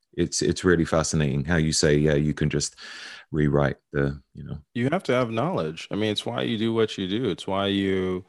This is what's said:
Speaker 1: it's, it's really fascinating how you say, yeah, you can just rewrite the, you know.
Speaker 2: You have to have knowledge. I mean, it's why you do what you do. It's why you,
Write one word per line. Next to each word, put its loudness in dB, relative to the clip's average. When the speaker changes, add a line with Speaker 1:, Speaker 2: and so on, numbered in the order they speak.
Speaker 1:
it's, -2
it's 0
really 6
fascinating 0
how 2
you 2
say, 4
yeah, 4
you 2
can 0
just -4
rewrite 2
the, -2
you -16
know. -12
Speaker 2:
You 0
have -2
to 0
have 0
knowledge. -4
I -4
mean, 0
it's -4
why -4
you -2
do 0
what 0
you -4
do. -2
It's -6
why 0
you, 0